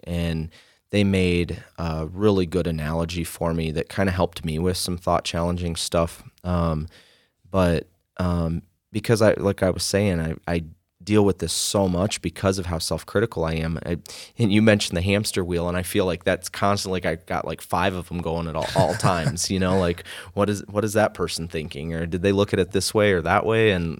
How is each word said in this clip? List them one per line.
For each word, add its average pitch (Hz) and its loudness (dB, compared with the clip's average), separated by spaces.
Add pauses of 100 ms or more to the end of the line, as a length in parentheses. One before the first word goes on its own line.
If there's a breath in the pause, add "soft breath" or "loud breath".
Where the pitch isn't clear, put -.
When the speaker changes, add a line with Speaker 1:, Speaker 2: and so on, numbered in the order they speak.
Speaker 1:
and 85 -4 (400 soft breath)
they 104 4
made 90 2 (160)
a 80 -4
really 95 2
good 82 0
analogy 82 -4
for 82 -4
me 82 -2
that 73 -4
kinda 98 0
helped 90 -2
me 78 -4
with 90 0
some 87 -4
thought 85 0
challenging 87 -2
stuff. - -2 (180)
Um, 82 0 (600 soft breath)
but, 90 2 (300)
um, 85 0 (300)
because 110 0
I, 104 6
like 98 0
I 92 2
was 87 -4
saying, 98 0
I, 80 -2 (180)
I 85 -2 (380)
deal 104 4
with 95 2
this 80 -4
so - 0
much 90 -2
because 95 -2
of 87 -6
how 87 -4
self-critical 85 -2
I 80 -2
am. 80 -2
I, 85 -4 (380 loud breath)
and 110 2
you 107 6
mentioned 104 4
the 85 0
hamster 101 0
wheel, 85 -2
and 87 -2
I 90 -2
feel 92 0
like 85 -4
that's 92 -2
constantly, 98 -2
like, 90 -4
I 82 -4
got, - -4
like, 82 -8
five 92 0
of 87 -6
'em 87 -4
going 82 -4
at 78 -6
all, 78 -2
all 90 2
Speaker 2:
<laughs> - -6
Speaker 1:
times, 87 0
you 98 0
know, 92 2
like, 87 0 (300 loud breath)
what 101 2
is, 101 -4
what 101 -2
is 104 -2
that 107 4
person 82 -6
thinking? 80 -6
Or 82 -4
did 85 -4
they 98 4
look 98 4
at - 2
it 90 2
this 95 0
way 104 4
or 87 2
that 87 2
way? 110 4
And, 85 0